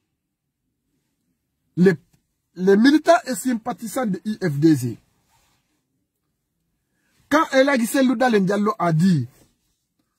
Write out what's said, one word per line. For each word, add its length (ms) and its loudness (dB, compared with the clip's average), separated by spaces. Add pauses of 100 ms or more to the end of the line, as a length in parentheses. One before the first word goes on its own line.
(1800)
les, 160 4 (640)
les 200 2
militants 360 2 (140)
et 80 -8
sympathisants 720 -8
de 180 -6
I 180 -8
F 160 -4
D 180 4
C, 220 -8 (2250)
quand 240 0
El 160 2
Hadji 180 -2
Selouda 420 0 (120)
Diallo 360 -2
a 160 -2
dit, « 360 0 (880)